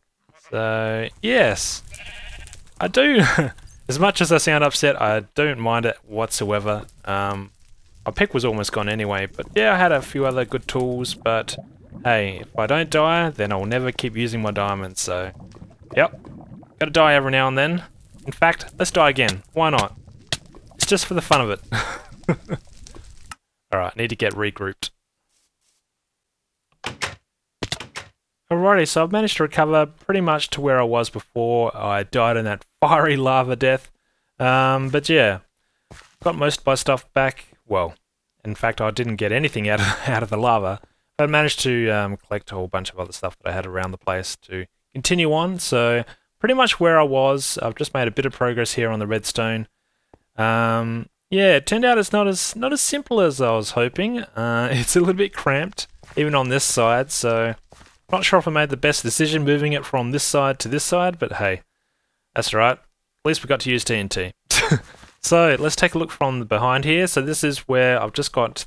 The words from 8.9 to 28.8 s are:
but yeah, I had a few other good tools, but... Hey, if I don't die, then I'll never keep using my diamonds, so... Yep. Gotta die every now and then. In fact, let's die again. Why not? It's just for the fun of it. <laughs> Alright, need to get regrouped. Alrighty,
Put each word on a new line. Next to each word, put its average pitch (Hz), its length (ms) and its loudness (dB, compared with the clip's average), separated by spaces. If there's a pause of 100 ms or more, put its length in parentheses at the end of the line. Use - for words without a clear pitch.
but - 200 -12 (100)
yeah, 214 180 4
I 180 40 2
had 180 120 4
a 143 100 2
few 135 240 -4
other 127 200 0
good 123 240 -6
tools, 123 460 -4
but... 113 420 -2 (480)
Hey, 104 380 2
if - 140 -20
I 107 120 0
don't 156 200 0
die, 160 420 2
then 107 200 -2
I'll 98 140 -2
never 123 260 -2
keep 120 260 -6
using 117 260 -4
my 104 100 -2
diamonds, 98 480 -4
so... 92 320 -6 (640)
Yep. - 200 2 (640)
Gotta 151 140 -2
die 156 220 6
every 135 180 4
now 131 160 4
and 131 100 0
then. 170 240 0 (420)
In 139 80 -10
fact, - 460 0
let's 185 140 -2
die 156 180 6
again. 113 320 0 (120)
Why 160 160 2
not? 110 260 0 (800)
It's - 100 -2
just 196 180 0
for - 100 -6
the 170 60 0
fun 151 200 2
of 113 100 0
it. 98 100 -4 (680)
<laughs> - 1500 -10
Alright, 92 220 -4
need 113 140 -4
to 110 60 -8
get 104 180 -2
regrouped. 101 560 -6 (3500)
Alrighty, 175 380 4